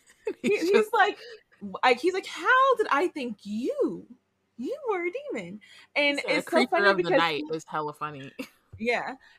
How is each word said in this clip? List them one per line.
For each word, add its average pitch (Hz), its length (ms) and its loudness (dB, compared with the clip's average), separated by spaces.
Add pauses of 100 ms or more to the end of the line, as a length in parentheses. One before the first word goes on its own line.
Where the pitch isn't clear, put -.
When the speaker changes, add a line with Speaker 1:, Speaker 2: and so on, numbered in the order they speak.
(420)
Speaker 1:
He, 247 80 2
Speaker 2:
He's 359 200 2
Speaker 1:
he's - 0 -
Speaker 2:
just 427 220 4
Speaker 1:
like, 403 260 4 (680)
like, 254 160 4
he's 359 140 0
like, 392 120 -4
"How 508 500 4
did 427 140 0
I 311 180 2
think 247 360 -6
you, 233 600 -4 (500)
you 339 200 -6 (120)
were 359 180 -2
a 359 60 -4 (200)
demon?" 202 280 -10 (340)
And 285 300 0
Speaker 2:
He - 40 -4
said, 294 80 0
Speaker 1:
it's - 20 0
Speaker 2:
"A - 120 -2
Speaker 1:
so 320 160 2
Speaker 2:
creature - 0 -
Speaker 1:
funny - 280 4
Speaker 2:
of 180 80 0
the 170 80 -2
Speaker 1:
because - 0 -
Speaker 2:
night" 160 380 2
Speaker 1:
he 160 60 -4
Speaker 2:
is 160 120 -8
hella 151 260 -6
funny. 143 460 -12
<laughs> 254 100 -12 (300)
Speaker 1:
Yeah. 226 380 -4 (220)